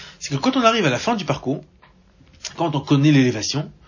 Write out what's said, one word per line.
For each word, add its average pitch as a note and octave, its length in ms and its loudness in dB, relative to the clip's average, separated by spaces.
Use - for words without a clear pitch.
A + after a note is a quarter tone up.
c'est - 160 -8
que C#3 60 -4
quand C4 160 0
on B3+ 60 0
arrive A3+ 240 2
à C3 40 2
la A#2+ 80 0
fin A#3 180 -2
du F#3 80 -6
parcours, - 380 -6
quand E3 180 -2
on C#3 60 -2
connaît C#3+ 300 2
l'élévation, C3 600 2